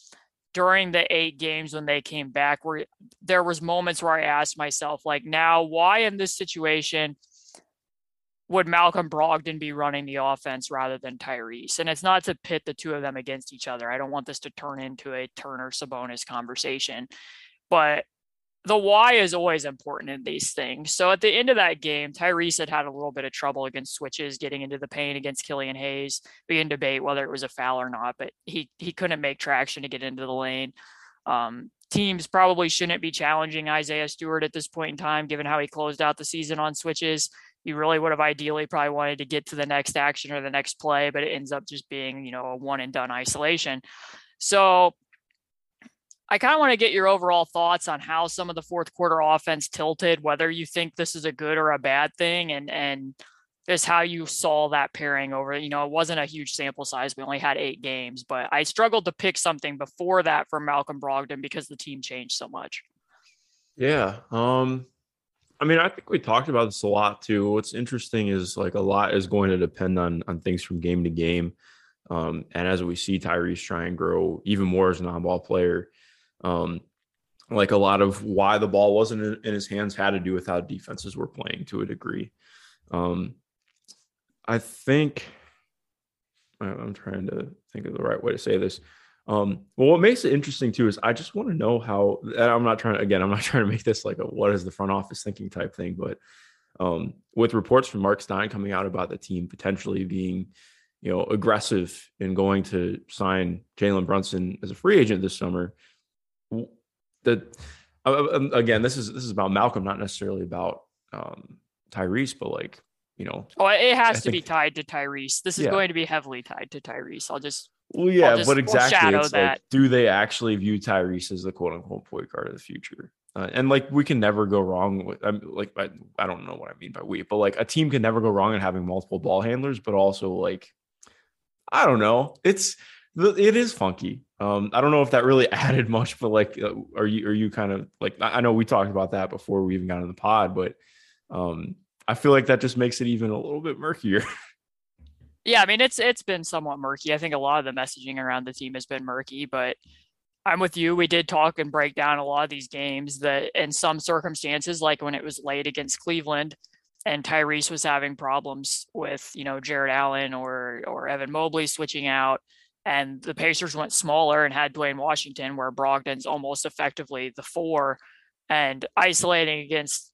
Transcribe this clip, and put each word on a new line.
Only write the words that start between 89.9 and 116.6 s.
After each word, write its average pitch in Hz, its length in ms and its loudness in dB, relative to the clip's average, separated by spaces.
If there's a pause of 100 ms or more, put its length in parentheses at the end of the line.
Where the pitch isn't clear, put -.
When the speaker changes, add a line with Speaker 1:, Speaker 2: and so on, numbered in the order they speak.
Speaker 2:
makes 233 240 6
it - 80 2
interesting 139 400 0
too 117 160 4
is 101 160 2
I 113 80 4
just 120 240 -6
wanna 208 180 -4
know 117 260 2
how, 101 440 2
and 113 160 -6
I'm 117 240 4
not 110 160 4
trying 110 160 2
to, 101 60 0
again, 98 200 4
I'm 98 80 2
not 104 120 0
<laughs> - 0 -
trying 117 240 2
to 101 40 2
make 113 140 -2
this, - 220 0
like, 104 140 -6
a - 40 -4
what 104 300 0
is 92 100 -2
the 92 80 -8
front 98 200 -4
office 98 300 -4
thinking 101 280 -10
type - 260 -8
thing, 90 240 -8
but, - 180 -6 (640)
um, 85 360 -2 (200)
with 113 180 4
reports 123 360 4
from 101 120 -6
Mark 101 200 2
Stein 101 260 -2
coming 101 240 -6
out 95 140 0
about 90 240 -4
the 95 80 -8
team 90 320 -6
potentially 95 560 -4
being, 92 420 -4 (540)
you 92 100 -4
know, 90 120 0
aggressive 104 840 0 (120)
in 95 140 -2
going 98 280 4
to 90 460 -2
sign 95 560 -2 (100)
Jalen 98 300 2
Brunson 92 580 -2
as 98 80 -10
a 107 40 -12
free 196 220 4
agent 107 240 6
this 95 160 -4
summer, 90 360 -4 (760)
w-, 113 200 -6 (540)
the, 120 300 2 (520)
uh, 143 260 4
um, 143 220 0
again, 113 280 4
this 127 140 0
is, 113 160 -6
this 127 140 -10
is 113 60 -8
about 95 200 0
Malcolm, 101 320 2
not 98 160 -4
necessarily 98 440 -6
about, 87 400 -6 (280)
um, - 460 -16 (340)
Tyrese, 104 480 -2
but, - 100 -8
like, - 300 -8 (380)
you 95 80 -10
know, - 220 -10 (100)
Speaker 1:
Oh, 294 100 4
it 247 280 6
has 233 220 4
Speaker 2:
I - 40 -2
Speaker 1:
to - 100 0
be 190 60 -2
Speaker 2:
think 160 80 -6
Speaker 1:
tied 156 300 0
to 151 80 -6
Tyrese. 139 580 -6
This 185 160 -4
is 151 80 0
Speaker 2:
Yeah. 190 60 2
Speaker 1:
going 190 160 2
to 175 80 -4
be 165 100 0
heavily 139 380 -4
tied - 280 -12